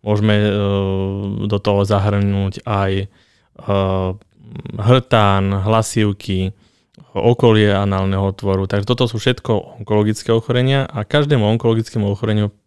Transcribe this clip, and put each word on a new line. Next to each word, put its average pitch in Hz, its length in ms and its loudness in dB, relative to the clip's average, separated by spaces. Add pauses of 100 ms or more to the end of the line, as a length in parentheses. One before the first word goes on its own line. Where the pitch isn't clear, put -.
Môžeme, 104 400 2
e, 104 80 2 (960)
do 101 160 -2
toho 101 240 2
zahrnúť 101 800 0
aj, 98 260 0 (140)
e, - 20 -20 (1700)
hrtán, 98 880 2
hlasivky, 101 800 0 (640)
okolie 107 640 4
análneho 98 560 0
otvoru. 95 400 -4
Takže 101 160 -2
toto 123 160 0
sú 113 160 -4
všetko - 640 -4
onkologické 107 480 0
ochorenia 127 560 0
a 104 160 -8
každému 147 400 0
onkologickému 113 640 0
ochoreniu 104 480 -2 (120)